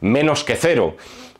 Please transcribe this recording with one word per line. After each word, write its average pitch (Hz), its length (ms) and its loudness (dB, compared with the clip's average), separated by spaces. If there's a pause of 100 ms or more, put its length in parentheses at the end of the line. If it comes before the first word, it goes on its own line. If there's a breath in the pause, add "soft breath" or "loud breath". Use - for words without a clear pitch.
menos 139 440 2
que 117 120 -2
cero". 127 400 2 (440 loud breath)